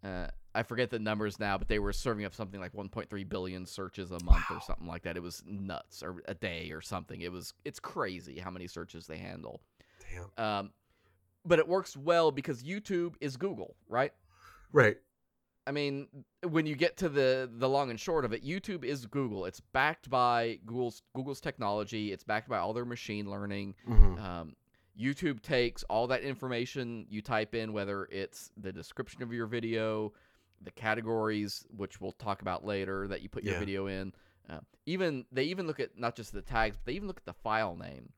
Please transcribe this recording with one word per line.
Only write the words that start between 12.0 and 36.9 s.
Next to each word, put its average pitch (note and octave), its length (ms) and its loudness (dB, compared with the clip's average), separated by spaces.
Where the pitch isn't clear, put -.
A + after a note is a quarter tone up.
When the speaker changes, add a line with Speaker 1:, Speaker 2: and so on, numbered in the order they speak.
Speaker 1:
because C3+ 320 -4
YouTube F3 580 -2
is C3+ 160 -4
Google, A#2+ 400 -4
right? B2 240 2
Speaker 2:
Right. A2+ 240 10
Speaker 1:
I C3+ 40 -2
mean, C#3+ 380 -2
when D#3 160 4
you D3+ 120 2
get E3 220 4
to F3 120 2
the, C3 420 6
the A#2+ 160 2
long C#3 220 4
and A2+ 100 -4
short D#3+ 240 2
of A2 80 0
it, A#2 100 -4
YouTube F3 420 -4
is C3 200 -2
Google. G#2+ 400 -2
It's F#2 160 -6
backed C#3 480 2
by A#2+ 560 6
Google's, A#2+ 380 -2
Google's C3 280 -6
technology. G#2+ 680 0
It's F#2 140 -6
backed A2 240 0
by A#2+ 80 0
all F#2+ 160 2
their A#2+ 140 -2
machine G#2 440 -4
learning. G2+ 440 -4
Speaker 2:
Mm-hmm. G2 320 8
Speaker 1:
Um, E2+ 380 -8
YouTube C#3 440 -2
takes B2 420 0
all A2+ 220 2
that B2+ 160 0
information B2 880 -4
you G#2 100 -6
type A2 340 0
in, A2 200 -2
whether G2 320 -2
it's - 500 -8
the F#2+ 160 -8
description - 500 -10
of A#2 80 -6
your A#2 160 -2
video, A2 680 0
the - 80 -12
categories, A2 960 0
which G2 240 -6
we'll F#2+ 120 -6
talk - 280 -4
about F#2 240 -2
later, G2 440 0
that G2 120 -2
you G2+ 80 -10
put A2+ 160 -8
your G2+ 100 0
Speaker 2:
Yeah. F2 60 0
Speaker 1:
video G2 280 -2
in. F#2+ 260 -4
Uh, D#2 120 -10
even, D#3+ 440 0
they C3 140 2
even F3+ 220 -2
look D3+ 140 -2
at - 180 -4
not A#2 180 -2
just - 160 -10
the A#2+ 80 -6
tags, A2 380 2
but - 80 -6
they B2+ 80 -2